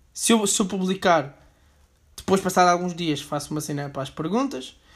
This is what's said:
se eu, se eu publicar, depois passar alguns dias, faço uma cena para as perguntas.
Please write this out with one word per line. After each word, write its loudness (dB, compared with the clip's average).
se 2
eu, 4
se 0
eu 2
publicar, 2
depois 0
passar 4
alguns 0
dias, -2
faço -6
uma -4
cena -6
para -8
as -8
perguntas. -4